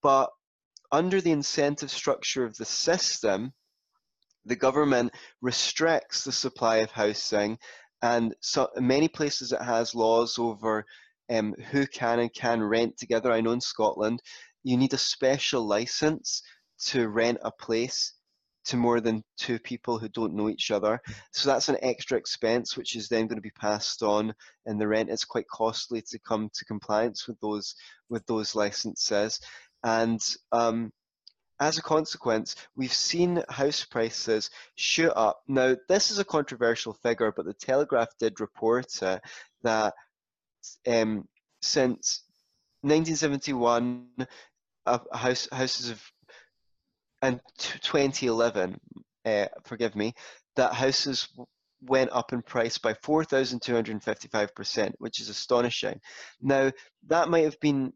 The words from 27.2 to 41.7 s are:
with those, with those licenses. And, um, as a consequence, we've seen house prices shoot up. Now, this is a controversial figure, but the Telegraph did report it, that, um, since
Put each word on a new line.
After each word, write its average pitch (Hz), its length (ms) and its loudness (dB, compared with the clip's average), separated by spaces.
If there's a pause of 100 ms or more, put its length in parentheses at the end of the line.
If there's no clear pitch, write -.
with 117 140 -12
those, 107 340 -6 (320)
with 117 200 -6
those 110 280 -2
licenses. 104 840 -2 (420)
And, 113 380 0 (320)
um, 117 400 0 (680)
as 156 160 0
a 165 40 -6
consequence, 127 720 0 (220)
we've 127 160 -4
seen 175 560 0
house 139 340 -2
prices 113 680 -2 (260)
shoot - 420 2
up. 110 320 2
Now, 131 260 4 (140)
this 202 200 4
is 208 100 -6
a 202 40 2
controversial 120 720 0
figure, 113 420 0
but 80 100 -4
the 95 80 -8
Telegraph 135 540 2 (100)
did 110 220 -2
report 113 600 -2
it, 92 200 0 (420)
that, 110 300 2 (920)
um, 110 400 2 (340)
since - 600 0 (580)